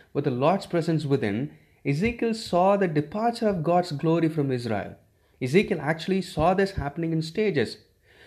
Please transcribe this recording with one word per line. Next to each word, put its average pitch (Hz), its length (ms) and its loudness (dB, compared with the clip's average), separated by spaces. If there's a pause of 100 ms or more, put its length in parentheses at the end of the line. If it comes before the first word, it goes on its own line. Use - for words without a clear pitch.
(140)
with 139 120 -2
the 139 60 0
Lord's 151 360 2
presence 160 380 0
within, 120 460 0 (340)
Ezekiel 220 480 0
saw 196 440 2
the 190 100 2
departure 208 600 -2
of 180 160 0
God's 175 280 2
glory 165 380 2
from 147 220 -2
Israel. 117 440 -4 (460)
Ezekiel 170 400 2
actually 165 400 -2
saw 175 320 2
this 190 180 0
happening 165 420 -4
in 160 80 0
stages. 160 560 -2 (500)